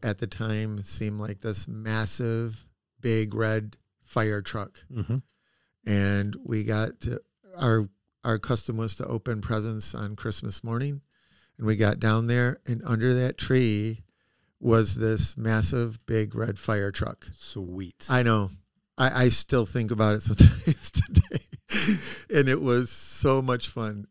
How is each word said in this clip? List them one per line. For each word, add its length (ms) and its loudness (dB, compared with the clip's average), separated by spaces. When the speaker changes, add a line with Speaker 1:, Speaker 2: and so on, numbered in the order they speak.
Speaker 1:
at 160 -2
the 80 -6
time 560 -4
seemed 380 -6
like 200 -8
this 280 -6
massive, 1000 -4
big 340 0
red 420 -2
fire 400 -2
truck. 500 -10
Speaker 2:
Mm-hmm. 260 -4
Speaker 1:
And 580 2
we 200 -2
got 360 -2
to, 200 -6
our 320 2
our 140 0
custom 380 -4
was 200 -6
to 100 -8
open 340 -6
presents 540 -4
on 220 -8
Christmas 460 -8
morning. 380 -6
And 80 -4
we 100 2
got 240 4
down 280 2
there, 380 0
and 180 -4
under 300 2
that 240 0
tree 640 0
was 380 4
this 400 0
massive, 720 0
big 280 0
red 240 -4
fire 320 -2
truck. 460 -6
Speaker 2:
Sweet. 720 -12
Speaker 1:
I 140 4
know. 280 4
I, 280 2
I 40 8
still 380 2
think 240 -4
about 240 2
it 80 -4
<laughs> 0 -
sometimes 680 6
today. 540 2
And 180 4
it 120 2
was 300 2
so 520 0
much 260 -2
fun. 420 -8